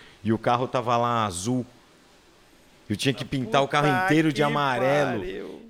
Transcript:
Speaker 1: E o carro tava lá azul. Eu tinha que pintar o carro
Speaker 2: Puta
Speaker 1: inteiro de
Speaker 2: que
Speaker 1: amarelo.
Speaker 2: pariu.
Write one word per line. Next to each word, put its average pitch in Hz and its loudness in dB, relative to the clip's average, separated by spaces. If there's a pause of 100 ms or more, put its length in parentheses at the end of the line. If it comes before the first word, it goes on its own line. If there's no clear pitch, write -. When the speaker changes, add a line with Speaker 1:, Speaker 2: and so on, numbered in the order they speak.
(240)
Speaker 1:
E 107 2
o 107 0
carro 123 0
tava 123 0
lá 120 2
azul. 110 -4 (1200)
Eu 208 -2
tinha 139 0
que - -8
pintar 131 0
o 139 -2
carro 147 2
Speaker 2:
Puta 180 2
Speaker 1:
inteiro 156 4
de 131 -2
Speaker 2:
que 147 2
Speaker 1:
amarelo. 139 0
Speaker 2:
pariu. 95 -8 (240)